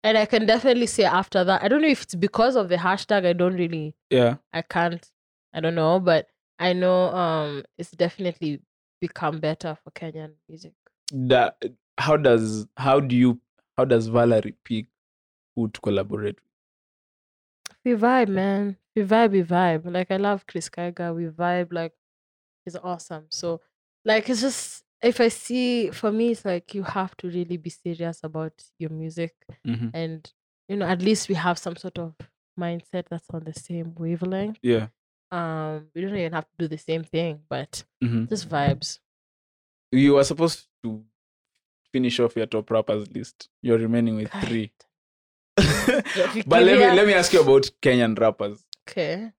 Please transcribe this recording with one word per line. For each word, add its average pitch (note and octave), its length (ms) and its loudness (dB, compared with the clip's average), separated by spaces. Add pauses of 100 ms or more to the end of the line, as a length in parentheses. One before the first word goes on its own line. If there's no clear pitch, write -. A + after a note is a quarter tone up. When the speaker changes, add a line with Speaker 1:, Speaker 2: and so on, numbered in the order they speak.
Speaker 1:
And A3 120 4
I G#3+ 100 4
can A3+ 200 2
definitely A#3 400 4
say A3 180 0
after F3+ 380 2
that, F#3 220 2
I G#3 40 0
don't D4 140 2
know D#4 60 4
if C4+ 140 0
it's - 120 -14
because A3 400 0
of G3+ 140 2
the F3 80 2
hashtag, F#3 500 0
I F3 60 4
don't F3+ 240 2
really E3 400 -4 (120)
Speaker 2:
Yeah. B2 280 4 (160)
Speaker 1:
I E3 100 -6
can't, E3+ 420 -2 (480)
I D#3+ 80 -8
don't E3 140 -2
know, E3 240 2
but F3 300 2 (300)
I F3+ 160 0
know, F3+ 400 2
um, D#3 500 -2 (120)
it's E3+ 140 -12
definitely E3+ 720 -4 (400)
become D#3+ 400 -6
better D#3 420 -6
for - 80 -20
Kenyan D#3 420 -16 (160)
music. D#3+ 240 -20 (400)
Speaker 2:
That, B2+ 500 2 (360)
how D3+ 180 2
does, A2+ 600 2
how C3+ 240 2
do B2+ 160 0
you, B2 240 4 (360)
how C3 80 2
does A#2 220 2
Valerie A#2 480 2 (100)
pick A2 220 -4 (680)
who A2+ 120 -2
to - 120 -12
collaborate G#2 560 -4
with? - 80 -20 (1400)
Speaker 1:
We B3 160 2
vibe, A#3+ 280 4
man. G3 480 0 (180)
We G#3+ 80 0
vibe, A3 300 4
we G3 100 4
vibe. F3 500 0
Like, F3+ 180 -4
I F#3+ 80 0
love G3+ 280 -2
Chris - 240 -8
Kaiga. F3 440 -8
We E3+ 120 -6
vibe, F3 460 -4
like, E3 200 -6 (720)
he's F3 120 -14
awesome. E3+ 520 -12
So, E3 320 -6 (440)
like, G#3+ 260 2
it's A3+ 100 0
just, - 420 -4 (200)
if A#3+ 180 2
I A#3 80 6
see, A#3+ 640 -2
for G#3+ 200 -2
me, A#3 200 0
it's A3+ 160 -4
like, F3+ 280 -6
you G3+ 80 -4
have F#3 360 -6
to F3+ 100 -10
really F3 300 -6
be E3 100 -12
serious E3 560 -8
about D#3 300 -8 (240)
your D#3+ 120 -8
music. D#3+ 440 -8 (320)
Speaker 2:
Mm-hmm. A#2 260 -4
Speaker 1:
And, D#3+ 400 -10 (360)
you G3 80 -6
know, F#3+ 100 -2
at F3+ 160 -2
least G#3 260 0
we G3 60 0
have E3+ 240 -2
some E3+ 180 -12
sort - 220 -14
of E3 160 -10 (440)
mindset E3+ 520 -8
that's E3+ 200 -12
on D#3+ 140 -10
the D#3 80 -12
same E3 440 -10
wavelength. F3+ 640 -6
Speaker 2:
Yeah. A#2 240 2 (440)
Speaker 1:
Um, D#3 640 -8
we E3+ 60 -8
don't G3 160 -6
even E3 160 -4
have D#3+ 120 -6
to - 140 -20
do E3 100 -4
the D3+ 100 -8
same D#3+ 260 -6
thing, D#3+ 360 -6 (100)
but C3+ 340 -10 (180)
Speaker 2:
Mm-hmm. A#2 240 0
Speaker 1:
just G#3+ 220 -6
vibes. D3+ 500 -2 (920)
Speaker 2:
You C#3 220 6
were C#3 100 6
supposed E3 420 -2 (180)
to A2 200 -10 (880)
finish B2+ 280 0
off A#2 160 0
your A2 100 -2
top A2 240 -6
rappers G#2+ 400 -2
list. - 380 -14 (120)
You're A#2 180 2
remaining A2+ 380 0
with G#2+ 160 -8
Speaker 1:
God. G3 120 -6
Speaker 2:
three. A2 320 -4
<laughs> - 840 -6 (540)
Speaker 1:
Yeah, G3 300 0
Speaker 2:
But E3 180 6
let F#3+ 120 6
me, G3+ 40 6
Speaker 1:
yeah. G3+ 140 8
Speaker 2:
let G#3 120 6
me G3+ 80 4
ask F3 180 2
you F3 100 8
about C3+ 280 6 (120)
Kenyan A#2+ 360 2
rappers. G#2 460 0 (240)
Speaker 1:
Okay. F#3 500 -8